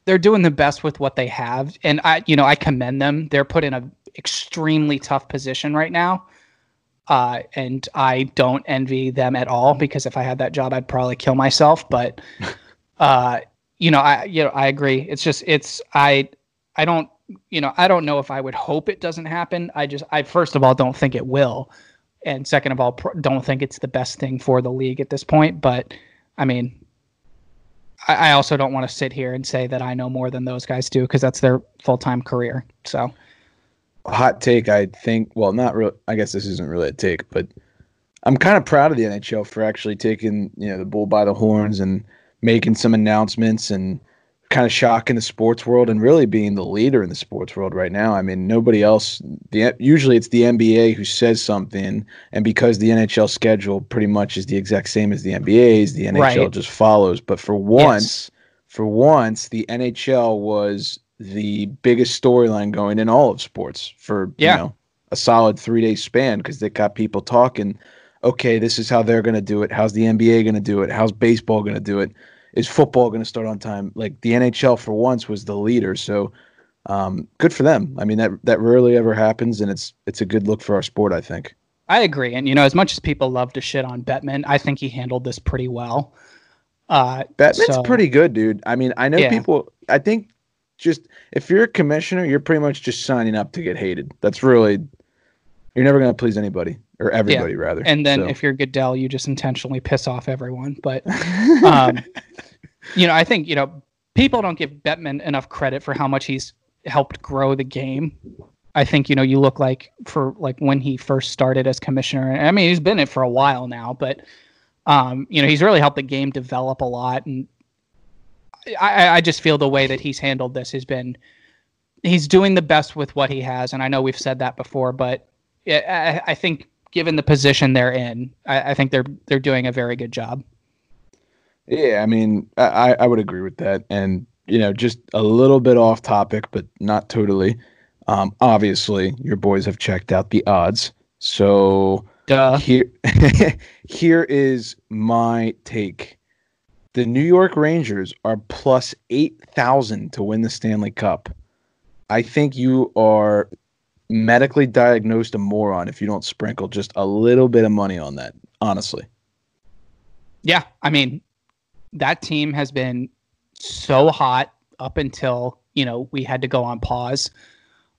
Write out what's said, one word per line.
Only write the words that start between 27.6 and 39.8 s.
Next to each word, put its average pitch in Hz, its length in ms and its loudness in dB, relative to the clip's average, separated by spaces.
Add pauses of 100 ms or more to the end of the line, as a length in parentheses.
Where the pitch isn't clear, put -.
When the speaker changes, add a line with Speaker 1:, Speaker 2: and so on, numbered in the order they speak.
Speaker 1:
I, 156 220 4
I - 20 6
also 143 240 2
don't 135 160 -2
wanna 131 160 -4
sit 131 240 -6
here 127 220 -6
and 131 120 -8
say 127 220 -4
that 127 140 -6
I 127 120 -6
know 127 160 -6
more 127 220 -6
than 127 140 -8
those 127 200 -8
guys 127 240 -6
do, 127 160 0
'cause 131 160 -4
that's 131 200 -2
their 127 200 2 (220)
full-time 127 380 -2
career. 123 420 -6 (220)
So. 127 280 -6 (920)
Speaker 2:
Hot - 320 2
take, 120 300 2
I 104 160 4
think, 110 480 -4
well, 104 180 0
not 117 240 -2
real, 110 160 0 (160)
I 113 60 -4
guess 107 180 -2
this 98 140 -6
isn't 87 240 -8
really 82 200 -2
a 67 40 -8
take, 85 380 -4
but 90 160 -6 (760)
I'm 135 160 2
kinda 190 240 4
proud 147 300 4
of 139 60 -2
the 113 80 0
N 104 80 -4
H 101 200 -10
L 107 100 -4
for 110 200 -6
actually 107 320 -4